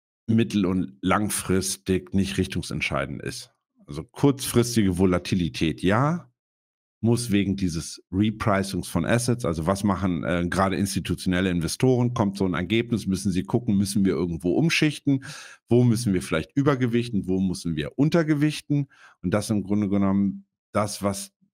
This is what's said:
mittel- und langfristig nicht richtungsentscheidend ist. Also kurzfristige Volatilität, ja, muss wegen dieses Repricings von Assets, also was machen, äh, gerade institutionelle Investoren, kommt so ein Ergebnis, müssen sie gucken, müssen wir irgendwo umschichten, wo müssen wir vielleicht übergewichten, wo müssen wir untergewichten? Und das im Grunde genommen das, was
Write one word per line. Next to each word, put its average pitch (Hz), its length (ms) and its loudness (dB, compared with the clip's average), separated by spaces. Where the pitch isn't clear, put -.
mittel- 110 380 2
und 92 360 -2
langfristig 95 1120 -2
nicht 98 240 0
richtungsentscheidend 71 840 -4
ist. - 320 -10
Also 76 180 -10
kurzfristige 117 920 2
Volatilität, 90 840 0
ja, 135 460 0
muss 117 320 0
wegen 98 240 2
dieses 85 560 -6
Repricings 98 760 0
von - 180 -2
Assets, 120 400 0
also 80 220 -2
was 98 160 2
machen, 95 400 0
äh, 87 260 0
gerade 92 280 2
institutionelle 90 720 0
Investoren, 120 640 2
kommt 101 240 0
so 98 80 2
ein 92 80 0
Ergebnis, 104 520 -2
müssen 95 260 0
sie 90 120 0
gucken, 117 340 0
müssen 98 260 0
wir 92 100 4
irgendwo 85 400 -2
umschichten, 147 720 0
wo 120 140 6
müssen 113 300 2
wir 90 80 0
vielleicht 80 340 -2
übergewichten, 120 720 0
wo 95 120 0
müssen 87 360 -2
wir 73 220 -6
untergewichten? 151 920 0
Und 90 120 -2
das 104 160 0
im 104 140 0
Grunde 101 260 0
genommen 98 580 0
das, 104 320 -4
was 98 300 -4